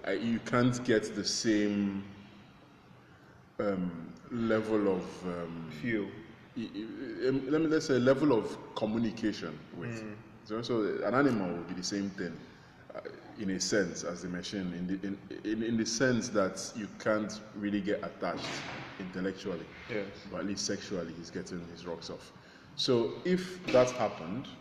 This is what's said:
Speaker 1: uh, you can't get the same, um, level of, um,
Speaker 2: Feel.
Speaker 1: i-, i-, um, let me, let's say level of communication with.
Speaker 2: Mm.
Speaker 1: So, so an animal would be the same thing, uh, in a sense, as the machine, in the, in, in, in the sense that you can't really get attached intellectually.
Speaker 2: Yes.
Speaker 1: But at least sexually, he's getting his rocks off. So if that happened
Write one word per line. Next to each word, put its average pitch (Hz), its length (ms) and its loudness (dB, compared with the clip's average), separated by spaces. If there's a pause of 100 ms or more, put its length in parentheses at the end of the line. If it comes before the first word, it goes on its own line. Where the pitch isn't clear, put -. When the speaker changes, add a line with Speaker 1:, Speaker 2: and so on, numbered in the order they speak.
Speaker 1:
uh, 95 40 0
you 110 340 2
can't 123 400 4
get 110 300 4
the 101 100 -2
same, 101 800 2 (1600)
um, 95 300 2 (420)
level 110 560 4 (100)
of, 90 40 -2 (240)
um, 85 420 -4 (140)
Speaker 2:
Feel. 110 240 0 (520)
Speaker 1:
i-, 117 40 -4
i-, 110 680 -4
um, 135 200 2
let 156 120 4
me, 160 60 4
let's 156 200 4
say 135 80 6
level 135 420 6
of - 180 0 (200)
communication 107 840 0 (220)
with. 110 240 -6
Speaker 2:
Mm. 107 100 -10 (320)
Speaker 1:
So, 110 180 -4
so 117 180 2 (220)
an 101 100 2
animal 123 340 6
would 87 200 -4
be 92 80 -6
the 90 80 -6
same 101 280 -2
thing, 87 240 -6 (600)
uh, - 40 -6 (400)
in 95 120 -2
a 92 80 -2
sense, 95 440 2
as 87 200 -4
the 92 60 -6
machine, 90 440 -4
in 87 140 -4
the, 98 200 -2
in, 98 100 -4 (260)
in, 110 200 0
in 113 140 2
the 110 80 2
sense 123 440 4
that 98 460 2
you 101 120 -6 (120)
can't 107 400 0 (160)
really 101 260 0
get 101 220 0
attached 85 440 -4 (520)
intellectually. 92 680 -4 (240)
Speaker 2:
Yes. 104 160 -2 (260)
Speaker 1:
But 90 100 -4
at 90 60 -2
least 101 180 -2
sexually, 90 520 -4
he's 82 120 -12
getting 87 420 -8
his 85 140 -14
rocks 82 240 -8
off. - 220 -12 (440)
So - 380 4 (120)
if - 420 0
that 127 240 8
happened 104 560 -2 (140)